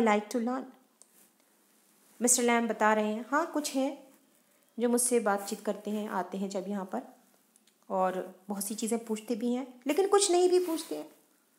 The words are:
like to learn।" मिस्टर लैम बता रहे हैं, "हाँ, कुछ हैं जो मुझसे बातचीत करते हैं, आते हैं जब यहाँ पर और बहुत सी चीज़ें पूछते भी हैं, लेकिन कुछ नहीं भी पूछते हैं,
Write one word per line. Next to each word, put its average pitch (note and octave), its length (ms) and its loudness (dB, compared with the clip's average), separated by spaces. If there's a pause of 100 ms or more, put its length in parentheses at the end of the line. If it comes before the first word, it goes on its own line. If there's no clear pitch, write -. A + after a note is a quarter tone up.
like G#3+ 260 4
to A#3+ 140 -2
learn।" B3+ 220 -4 (1600)
मिस्टर A#3+ 220 4
लैम A#3 240 2
बता A3 260 2
रहे G#3+ 200 0
हैं, A3+ 160 -8
"हाँ, D4+ 220 0
कुछ D4 240 -4
हैं C4+ 320 -2 (720)
जो A#3+ 100 2
मुझसे A#3+ 300 2
बातचीत G3+ 420 -2
करते G#3 300 -6
हैं, G#3+ 180 -4
आते F#3 280 -4
हैं F#3+ 120 -4
जब F#3 180 -6
यहाँ G3 180 -4
पर A3 160 -6 (880)
और F#3 580 -2
बहुत G3+ 160 -6
सी A3 120 -6
चीज़ें A3+ 300 -4
पूछते A3 300 -4
भी A#3+ 180 -2
हैं, C4 340 -8
लेकिन E4+ 200 2
कुछ G4 240 4
नहीं F4 180 6
भी F4+ 100 6
पूछते E4 360 -2
हैं, D4+ 140 -10 (500)